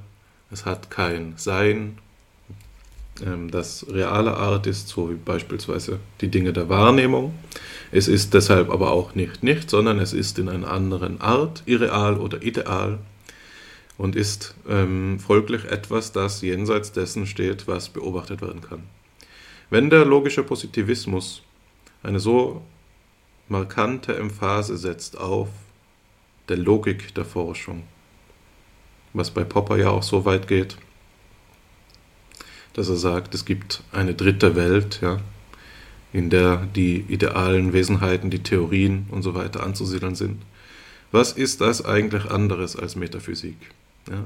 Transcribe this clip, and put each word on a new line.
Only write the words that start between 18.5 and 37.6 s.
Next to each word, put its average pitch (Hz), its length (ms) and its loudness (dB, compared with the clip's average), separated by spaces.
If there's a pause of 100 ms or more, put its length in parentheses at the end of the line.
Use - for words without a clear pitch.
kann. 82 220 -16 (920)
Wenn 135 160 4
der 156 160 8
logische 139 380 4
Positivismus 107 1000 -4 (600)
eine 101 160 -2
so 123 420 2 (840)
markante 110 680 -2
Emphase 104 640 -2
setzt 85 400 -8
auf 101 320 -2 (960)
der 90 100 -2
Logik 101 580 0
der 87 100 -4
Forschung, 85 580 -8 (1300)
was 90 180 -4
bei 95 120 -2
Popper 101 340 0
ja 98 120 4
auch 101 140 0
so 98 220 0
weit 95 220 2
geht, 95 300 0 (2000)
dass 95 140 -2
er 90 100 0
sagt, 87 360 -2
es - 120 -6
gibt - 360 -4 (100)
eine 92 220 0
dritte 95 420 4
Welt, 95 460 2
ja, 95 200 0 (920)
in 87 180 -2
der 90 280 6 (180)
die 90 320 2
idealen 92 640 2